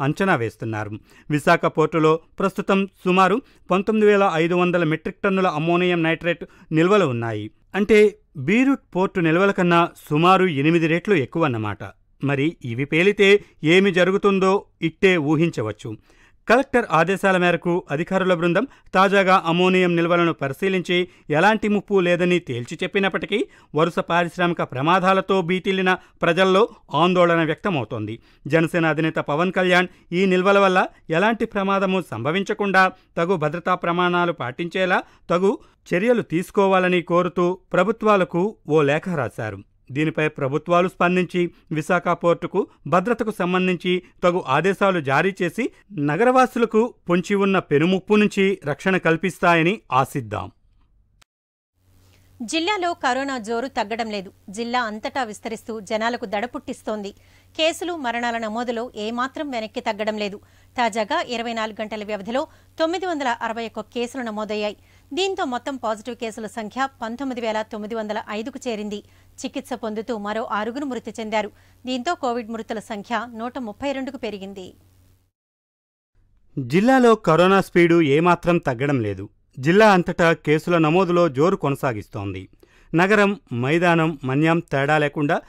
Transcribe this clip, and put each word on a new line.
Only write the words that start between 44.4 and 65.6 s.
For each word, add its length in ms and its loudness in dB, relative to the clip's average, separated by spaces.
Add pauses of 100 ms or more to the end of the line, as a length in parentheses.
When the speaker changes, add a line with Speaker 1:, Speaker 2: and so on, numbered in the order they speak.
Speaker 1:
ఆదేశాలు 520 2
జారీ 420 0
చేసి 280 -4 (300)
నగరవాసులకు 960 2 (160)
పొంచి 260 0
ఉన్న 240 2
పెనుముప్పు 560 2
నుంచి 500 2
రక్షణ 320 0
కల్పిస్తాయని 840 2 (100)
ఆశిద్దాం. 600 -4 (1900)
Speaker 2:
జిల్లాలో 520 -2
కరోనా 440 -2
జోరు 300 -4
తగ్గడం 420 -6
లేదు. 240 -8 (160)
జిల్లా 320 -4
అంతటా 420 -6
విస్తరిస్తూ 560 -10
జనాలకు 460 -4
దడ 200 -6
పుట్టిస్తోంది. 640 -10 (460)
కేసులు, 380 -2
మరణాల 420 -4
నమోదులో 580 -6
ఏమాత్రం 560 -6
వెనక్కి 280 -8
తగ్గడం 380 -4
లేదు. 220 -6 (380)
తాజాగా 440 -2
ఇరవై 320 -8
నాలుగు 280 -8
గంటల 220 -10
వ్యవధిలో 440 -6 (320)
తొమ్మిది 260 -2
వందల 220 -4 (140)
అరవై 240 -6
ఒక్క 140 -12
కేసులు 440 -8
నమోదయ్యాయి. 540 -6 (360)
దీంతో 320 -4
మొత్తం 300 -6